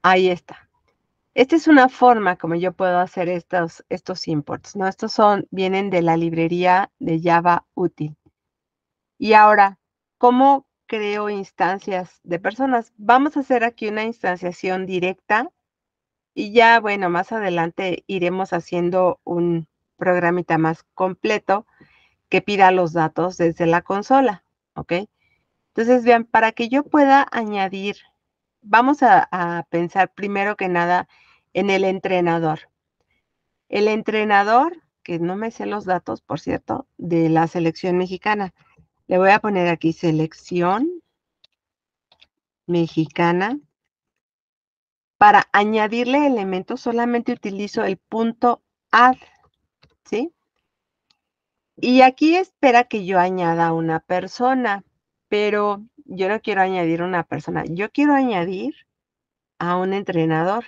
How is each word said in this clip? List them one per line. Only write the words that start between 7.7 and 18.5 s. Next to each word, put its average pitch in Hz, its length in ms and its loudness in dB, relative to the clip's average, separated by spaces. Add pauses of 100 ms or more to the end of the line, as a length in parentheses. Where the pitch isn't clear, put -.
útil. 156 420 -6 (1000)
Y 214 160 2
ahora, 208 460 6 (400)
¿cómo 262 480 4 (180)
creo 208 460 -6
instancias 190 920 -6
de 170 140 -6
personas? 233 600 -4
Vamos 254 380 0
a 302 40 -2
hacer 247 240 -2
aquí 233 240 -6
una 214 160 -6
instanciación 185 840 -6
directa 190 640 -4 (880)
y 208 180 -8
ya, 226 260 8
bueno, 202 300 -2
más 175 220 -4
adelante 180 760 -4
iremos 185 480 -4